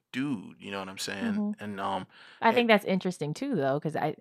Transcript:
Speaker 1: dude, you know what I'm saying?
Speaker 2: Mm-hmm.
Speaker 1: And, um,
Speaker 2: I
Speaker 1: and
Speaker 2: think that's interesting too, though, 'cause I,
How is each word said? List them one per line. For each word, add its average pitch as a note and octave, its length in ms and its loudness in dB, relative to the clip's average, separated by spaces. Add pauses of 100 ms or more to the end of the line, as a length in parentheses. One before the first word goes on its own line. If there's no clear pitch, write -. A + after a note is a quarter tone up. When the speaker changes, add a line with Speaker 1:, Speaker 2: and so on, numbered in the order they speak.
(120)
Speaker 1:
dude, A#2+ 480 -4
you G2 120 -12
know G2 80 -4
what F#2+ 100 -8
I'm F#2+ 80 -12
saying? G2 260 -6
Speaker 2:
Mm-hmm. G#3 400 -2
Speaker 1:
And, G3+ 160 -8
um, G3 260 -2 (360)
Speaker 2:
I A3+ 80 6
Speaker 1:
and A3 60 4
Speaker 2:
think A#3+ 120 4
that's G#3+ 160 8
interesting F3+ 500 0
too, C#4 220 -2
though, C3+ 240 2
'cause D3+ 160 -4
I, D3+ 260 0